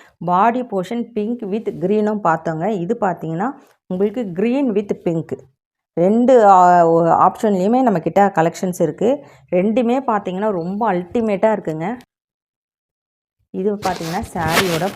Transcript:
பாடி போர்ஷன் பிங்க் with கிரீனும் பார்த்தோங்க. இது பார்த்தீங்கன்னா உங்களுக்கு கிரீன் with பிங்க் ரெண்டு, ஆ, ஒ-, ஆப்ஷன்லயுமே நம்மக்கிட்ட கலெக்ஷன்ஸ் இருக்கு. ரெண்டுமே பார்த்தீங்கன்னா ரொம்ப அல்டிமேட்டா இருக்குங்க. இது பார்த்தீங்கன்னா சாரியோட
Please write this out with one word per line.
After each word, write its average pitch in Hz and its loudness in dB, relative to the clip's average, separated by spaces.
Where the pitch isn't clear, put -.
பாடி 208 2
போர்ஷன் 233 -6
பிங்க் 226 -6
with 214 -6
கிரீனும் 208 -2
பார்த்தோங்க. 160 -2
இது 175 -4
பார்த்தீங்கன்னா 175 -4
உங்களுக்கு 208 -2
கிரீன் 240 0
with 208 -4
பிங்க் 165 -4
ரெண்டு, 226 4
ஆ, 196 8
ஒ-, 165 4
ஆப்ஷன்லயுமே 196 2
நம்மக்கிட்ட 196 0
கலெக்ஷன்ஸ் 170 -2
இருக்கு. 165 0
ரெண்டுமே 226 0
பார்த்தீங்கன்னா 208 -2
ரொம்ப 185 -6
அல்டிமேட்டா 202 0
இருக்குங்க. 165 -4
இது 190 -2
பார்த்தீங்கன்னா 185 -6
சாரியோட 170 -2